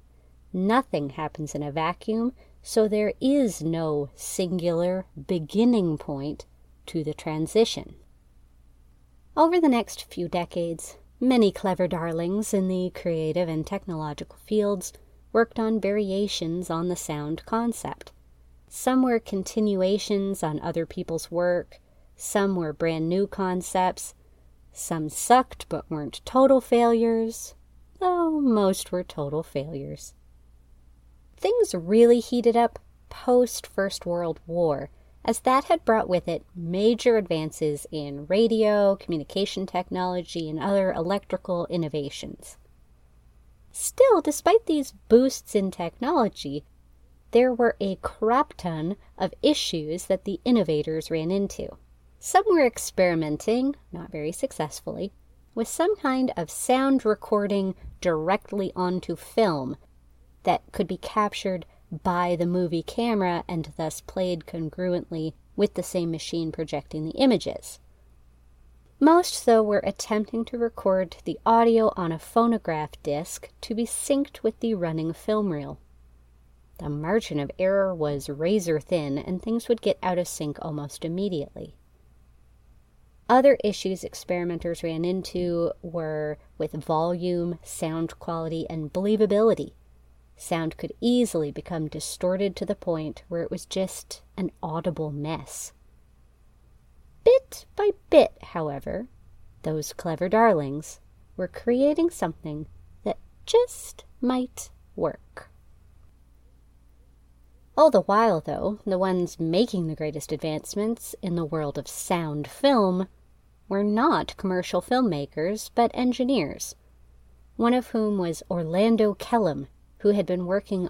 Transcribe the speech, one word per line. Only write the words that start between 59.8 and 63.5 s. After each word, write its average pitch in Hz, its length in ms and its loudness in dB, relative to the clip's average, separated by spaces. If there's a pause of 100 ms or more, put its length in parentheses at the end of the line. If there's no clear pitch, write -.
that - 300 0
could 190 160 -2
be 180 100 -6
captured 196 720 -4 (240)
by 175 440 0
the 170 120 0
movie 175 340 0
camera 202 640 0
and 160 300 -6